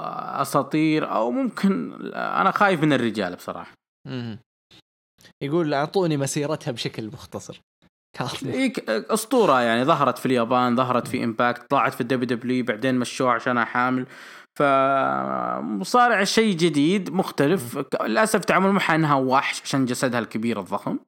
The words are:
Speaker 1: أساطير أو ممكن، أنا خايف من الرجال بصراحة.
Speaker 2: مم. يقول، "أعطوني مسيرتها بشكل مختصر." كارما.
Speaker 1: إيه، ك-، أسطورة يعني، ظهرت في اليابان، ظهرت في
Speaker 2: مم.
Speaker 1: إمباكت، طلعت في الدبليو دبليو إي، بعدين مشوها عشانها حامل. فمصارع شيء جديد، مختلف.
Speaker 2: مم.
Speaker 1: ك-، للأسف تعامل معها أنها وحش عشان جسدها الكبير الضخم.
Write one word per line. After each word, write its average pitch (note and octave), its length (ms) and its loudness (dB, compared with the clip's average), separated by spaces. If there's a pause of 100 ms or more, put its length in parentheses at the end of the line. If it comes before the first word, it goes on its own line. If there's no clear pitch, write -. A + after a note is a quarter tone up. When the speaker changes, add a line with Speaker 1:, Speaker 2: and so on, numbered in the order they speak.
(420)
Speaker 1:
أساطير D#3 680 0
أو D3+ 200 0
ممكن، G3+ 640 -2 (200)
أنا B1 380 0
خايف F#3+ 300 2
من D3+ 120 4
الرجال G#2 420 0
بصراحة. - 380 -12 (340)
Speaker 2:
مم. A#2+ 320 -10 (1040)
يقول، D3 300 0
"أعطوني D3+ 440 0
مسيرتها C#3+ 540 -4
بشكل A#2 360 -8
مختصر." - 540 -14 (560)
كارما. C#3 360 -6
Speaker 1:
إيه، C4 200 0
ك-، - 160 -8
أسطورة G#3+ 720 2
يعني، A#2 220 2
ظهرت C#3+ 340 2
في - 80 -10
اليابان، B2 500 2
ظهرت B2 320 0
في B2+ 100 -4
Speaker 2:
مم. A#2 60 -2
Speaker 1:
إمباكت، A#2+ 460 -2
طلعت C3 240 2
في - 80 -8
الدبليو B2 360 -2
دبليو A#2+ 200 -4
إي، B2 60 0
بعدين A#2+ 320 0
مشوها B2 380 0
عشانها A#2 320 0
حامل. B2+ 400 0 (540)
فمصارع C3+ 1600 2
شيء G#3 320 2
جديد، E3 540 2
مختلف. C#3+ 680 0
Speaker 2:
مم. C#3+ 60 -6
Speaker 1:
ك-، - 180 -4
للأسف A3 380 2
تعامل F3+ 320 4
معها F3+ 240 2
أنها D3+ 200 4
وحش C3+ 460 0
عشان C3+ 240 0
جسدها B2 340 0
الكبير A2 400 -4
الضخم. G2 480 -6